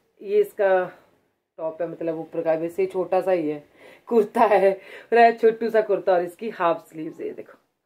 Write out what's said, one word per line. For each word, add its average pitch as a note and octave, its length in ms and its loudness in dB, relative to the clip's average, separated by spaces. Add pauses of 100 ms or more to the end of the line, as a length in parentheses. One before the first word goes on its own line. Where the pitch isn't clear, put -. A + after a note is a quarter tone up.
(200)
ये G#3 200 0
इसका F#3+ 440 2 (760)
top D#3+ 240 -6
है, E3 60 -4
मतलब E3 300 -6
ऊपर E3 240 -8
का D#3+ 120 0
वैसे E3+ 280 -4
ही F#3 60 -2
छोटा F#3 320 -2
सा F#3 120 -2
ही E3 160 -2
है, D3 140 -8 (460)
कुर्ता A#3 340 2
है, G3 280 4 (400)
पूरा A#3 220 6
छोटू A3+ 380 0
सा A3 100 2
कुर्ता, G3 320 0
और F3 100 2
इसकी F#3+ 280 -10
half E3+ 380 -2
sleeves D#3+ 320 -12
है, - 60 -8
ये - 60 -10
देखो, - 260 -18 (280)